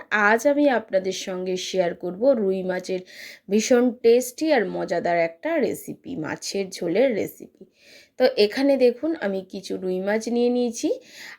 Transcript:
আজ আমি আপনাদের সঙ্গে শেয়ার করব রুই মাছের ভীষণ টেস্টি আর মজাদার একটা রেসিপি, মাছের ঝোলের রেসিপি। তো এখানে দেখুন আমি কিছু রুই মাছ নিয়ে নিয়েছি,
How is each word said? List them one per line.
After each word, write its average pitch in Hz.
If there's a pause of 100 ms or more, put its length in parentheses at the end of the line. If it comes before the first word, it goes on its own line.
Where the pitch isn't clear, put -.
(100)
আজ 214
আমি 285
আপনাদের 190
সঙ্গে 185
শেয়ার 185
করব 185
রুই 190
মাছের 185 (500)
ভীষণ 240
টেস্টি 247
আর 233
মজাদার 175
একটা 220
রেসিপি, 175
মাছের 185
ঝোলের 208
রেসিপি। - (540)
তো 254 (120)
এখানে 269
দেখুন 254
আমি 196 (100)
কিছু 190
রুই 185
মাছ 214
নিয়ে 240
নিয়েছি, 247 (380)